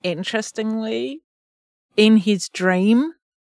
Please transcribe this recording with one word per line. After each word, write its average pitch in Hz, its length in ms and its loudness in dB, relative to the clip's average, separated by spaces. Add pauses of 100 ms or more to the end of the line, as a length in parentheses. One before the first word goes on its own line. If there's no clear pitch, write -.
interestingly, 220 1160 -6 (760)
in 220 220 6
his 196 300 -2
dream, 208 680 0 (320)